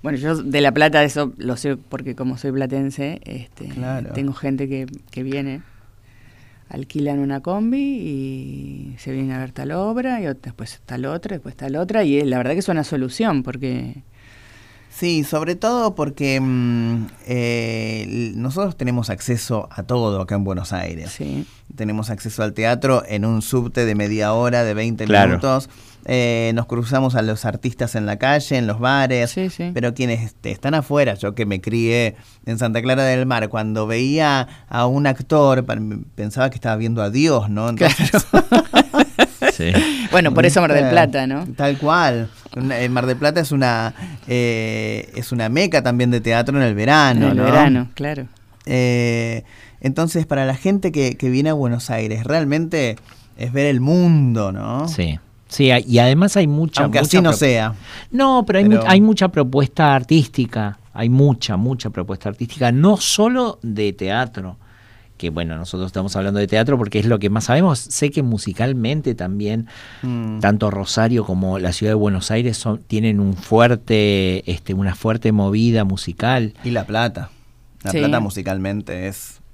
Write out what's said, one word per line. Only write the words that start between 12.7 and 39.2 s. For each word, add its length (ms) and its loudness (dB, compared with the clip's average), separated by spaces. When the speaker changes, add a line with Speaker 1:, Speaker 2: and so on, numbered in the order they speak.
Speaker 1:
solución, 580 -2
porque 600 -8
Speaker 2:
Sí, 320 -2
sobre 320 -2
todo 400 0
porque, 460 -2
mm, 680 0
eh, 840 -4
l-, 280 -6
nosotros 400 -4
tenemos 340 -2
acceso 600 -4
a 140 -12
todo 360 0
acá 140 -4
en 100 0
Buenos 280 -4
Aires. 400 -8
Speaker 1:
Sí. 340 -8
Speaker 2:
Tenemos 340 -4
acceso 320 -6
al 100 -2
teatro 540 2
en 180 -2
un 180 0
subte 420 -2
de 100 0
media 380 0
hora, 320 2
de 100 -2
veinte 300 -4
Speaker 3:
Claro. 240 6
Speaker 2:
minutos. 400 0
Eh, 480 0
nos 120 -2
cruzamos 500 0
a 60 2
los 220 -2
artistas 500 -4
en 120 -4
la 100 -4
calle, 400 0
en 100 0
los 140 -4
bares. 500 0
Speaker 1:
Sí, 200 -6
sí. 240 -8
Speaker 2:
Pero 200 -2
quienes 280 -2
est-, 240 -12
están 280 -4
afuera, 400 0
yo 200 -6
que 100 -4
me 160 -4
crié 560 0
en 120 -4
Santa 220 -2
Clara 240 0
del 220 2
Mar, 240 -2
cuando 360 -2
veía 640 0
a 180 0
un 200 2
actor, 600 2
pa-, 100 -4
pensaba 320 -2
que 80 -6
estaba 200 -2
viendo 260 -2
a 80 -2
Dios, 400 2
¿no? 180 -2
Entonces 420 2
Speaker 1:
Claro. 180 6
<laughs> 200 4